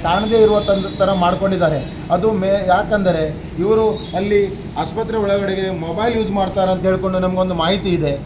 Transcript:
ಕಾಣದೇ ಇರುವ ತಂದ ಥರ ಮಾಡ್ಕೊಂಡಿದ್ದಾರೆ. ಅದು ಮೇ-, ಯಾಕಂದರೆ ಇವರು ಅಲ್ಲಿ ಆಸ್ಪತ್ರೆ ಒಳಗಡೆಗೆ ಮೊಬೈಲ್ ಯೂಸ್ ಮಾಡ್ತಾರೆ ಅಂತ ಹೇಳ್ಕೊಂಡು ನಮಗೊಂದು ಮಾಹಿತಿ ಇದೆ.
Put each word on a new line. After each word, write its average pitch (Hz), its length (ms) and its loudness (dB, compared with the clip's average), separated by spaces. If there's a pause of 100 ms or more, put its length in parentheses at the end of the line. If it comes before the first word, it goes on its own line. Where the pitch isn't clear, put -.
ಕಾಣದೇ 214 400 4
ಇರುವ 208 160 6
ತಂದ 196 260 0 (120)
ಥರ 196 160 2
ಮಾಡ್ಕೊಂಡಿದ್ದಾರೆ. 180 720 2 (260)
ಅದು 180 200 2
ಮೇ-, 196 360 0
ಯಾಕಂದರೆ 180 680 2 (240)
ಇವರು 220 300 2 (260)
ಅಲ್ಲಿ 202 320 2 (300)
ಆಸ್ಪತ್ರೆ 220 400 -4
ಒಳಗಡೆಗೆ 196 640 -2
ಮೊಬೈಲ್ 190 360 -2
ಯೂಸ್ 208 160 -2
ಮಾಡ್ತಾರೆ 190 400 0
ಅಂತ 180 140 -2
ಹೇಳ್ಕೊಂಡು 185 340 0
ನಮಗೊಂದು 185 340 0
ಮಾಹಿತಿ 180 360 0
ಇದೆ. 151 360 0